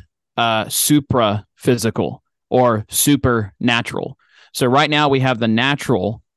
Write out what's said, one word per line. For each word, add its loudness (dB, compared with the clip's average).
uh, 0
supra-physical 0
or 2
supernatural. -2
So 0
right 4
now 2
we 2
have 0
the -2
natural -2